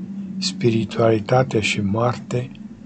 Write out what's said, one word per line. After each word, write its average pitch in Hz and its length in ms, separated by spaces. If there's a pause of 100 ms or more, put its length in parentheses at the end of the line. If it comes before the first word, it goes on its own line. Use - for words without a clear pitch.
(380)
spiritualitate 113 1200
și - 200
moarte, 117 720 (360)